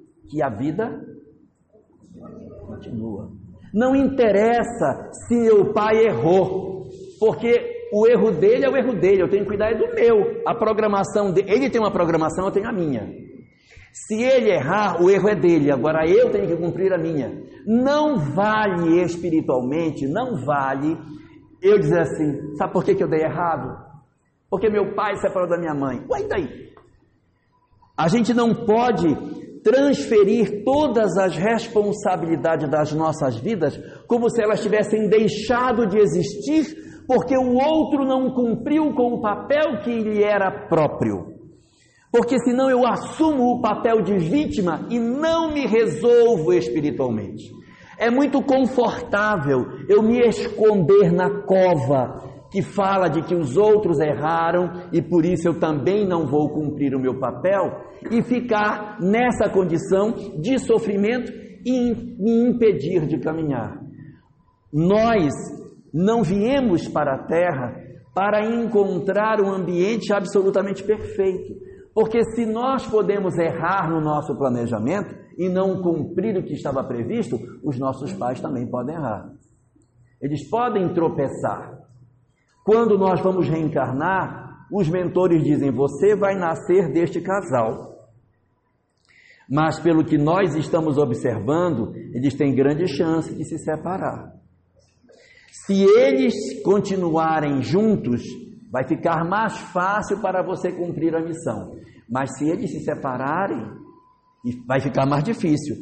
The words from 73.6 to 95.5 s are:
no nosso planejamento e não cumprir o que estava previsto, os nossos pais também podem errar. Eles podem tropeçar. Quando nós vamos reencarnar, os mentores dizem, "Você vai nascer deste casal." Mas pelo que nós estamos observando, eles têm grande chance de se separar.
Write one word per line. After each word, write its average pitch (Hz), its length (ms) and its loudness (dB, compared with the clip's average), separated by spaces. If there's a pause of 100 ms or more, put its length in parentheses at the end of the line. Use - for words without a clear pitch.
no 160 120 -2
nosso 151 360 -2
planejamento 120 800 -2 (220)
e 180 120 -2
não 185 320 0
cumprir 180 560 -2
o 175 60 -4
que 151 100 -10
estava 135 300 -4
previsto, 131 540 -6 (260)
os 131 160 -4
nossos 131 340 -6
pais 123 260 -6
também 123 280 -6
podem 120 280 -8
errar. 113 360 -8 (880)
Eles 143 280 -6
podem 214 440 -2
tropeçar. 139 840 -4 (840)
Quando 220 340 4
nós 190 240 2
vamos 185 260 0
reencarnar, 156 1200 -4
os 185 180 0
mentores 175 540 2
dizem, 139 280 2
"Você 143 440 2
vai 196 200 0
nascer 175 560 0
deste 165 300 0
casal." 131 760 -2 (1500)
Mas 156 300 0
pelo 160 240 4
que 147 140 0
nós 156 380 2
estamos 160 420 -2
observando, 131 960 -2 (200)
eles 127 200 -2
têm 143 200 0
grande 143 340 2
chance 160 460 -2
de 156 120 -10
se 160 140 -10
separar. 156 800 -8 (1300)